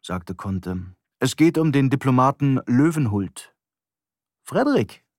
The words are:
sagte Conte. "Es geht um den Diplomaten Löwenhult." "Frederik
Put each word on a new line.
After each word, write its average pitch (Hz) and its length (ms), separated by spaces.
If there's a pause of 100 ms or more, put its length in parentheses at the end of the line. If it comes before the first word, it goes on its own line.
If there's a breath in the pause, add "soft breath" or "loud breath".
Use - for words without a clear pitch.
sagte 92 320
Conte. 92 600 (240)
"Es 131 160
geht 160 240
um 160 120
den 135 200
Diplomaten 135 720
Löwenhult." 123 880 (880)
"Frederik 226 640 (140)